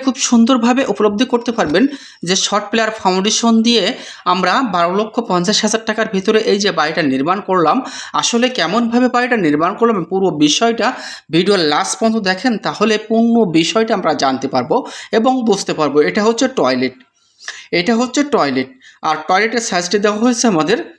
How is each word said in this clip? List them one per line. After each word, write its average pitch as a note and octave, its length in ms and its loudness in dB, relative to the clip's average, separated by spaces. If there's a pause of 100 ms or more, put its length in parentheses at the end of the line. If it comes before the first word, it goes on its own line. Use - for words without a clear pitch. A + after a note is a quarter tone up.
খুব B3+ 100 0 (140)
সুন্দরভাবে A#3+ 540 4 (100)
উপলব্ধি G#3 400 0
করতে A#3+ 260 -2
পারবেন F3 260 2 (440)
যে F3+ 60 0 (120)
শর্ট G#3+ 240 -2
প্লেয়ার A3+ 200 0 (100)
ফাউন্ডেশন G3+ 540 2 (120)
দিয়ে A#3 180 2 (480)
আমরা F#3 200 0 (220)
বারো F3 260 2
লক্ষ A3 160 -6 (140)
পঞ্চাশ F3+ 340 0
হাজার A3+ 240 -2
টাকার A3 260 -2
ভিতরে G#3+ 240 0 (140)
এই F#3+ 120 2
যে G3 140 2
বাড়িটা D#3 240 0 (100)
নির্মাণ D3 260 0 (100)
করলাম, F3+ 280 2 (440)
আসলে A#3+ 260 0 (120)
কেমনভাবে A#3 560 0
বাড়িটা B3 220 0 (100)
নির্মাণ D3+ 320 0
করলাম, A3+ 180 2 (160)
পুরো F#3+ 160 0 (160)
বিষয়টা A3+ 420 0 (480)
ভিডিওর F#3 260 2 (120)
লাস্ট F3+ 260 -2
পর্যন্ত A3+ 200 0 (120)
দেখেন, F#3+ 220 -2 (140)
তাহলে G#3 280 0 (140)
পূর্ণ A3+ 260 4 (240)
বিষয়টা A3 400 0
আমরা E3+ 140 0 (100)
জানতে C3+ 320 0
পারবো C3 220 0 (420)
এবং B3 140 2 (160)
বুঝতে F#3+ 300 0
পারবো। D3 200 0 (100)
এটা F3+ 200 -2
হচ্ছে A#3 180 2 (120)
টয়লেট, B2+ 360 0 (840)
এটা F3+ 220 0
হচ্ছে B3+ 200 -2 (140)
টয়লেট। C#3+ 340 0 (400)
আর D#3 80 0 (120)
টয়লেটের A3+ 400 0
সাইজটি F3+ 360 -2
দেওয়া G#3+ 200 0
হয়েছে B3 280 2
আমাদের E3 260 2 (200)